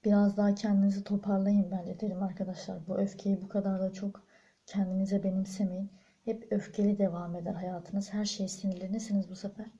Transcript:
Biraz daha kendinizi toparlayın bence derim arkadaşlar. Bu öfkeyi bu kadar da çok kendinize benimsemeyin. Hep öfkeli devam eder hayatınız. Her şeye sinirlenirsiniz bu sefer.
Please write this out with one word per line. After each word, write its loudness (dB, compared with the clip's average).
Biraz 6
daha 4
kendinizi 4
toparlayın 2
bence -4
derim -2
arkadaşlar. -6
Bu 0
öfkeyi 0
bu -10
kadar 0
da 0
çok -8
kendinize 0
benimsemeyin. -2
Hep -4
öfkeli 2
devam 0
eder -4
hayatınız. -4
Her 0
şeye -2
sinirlenirsiniz -2
bu -12
sefer. -10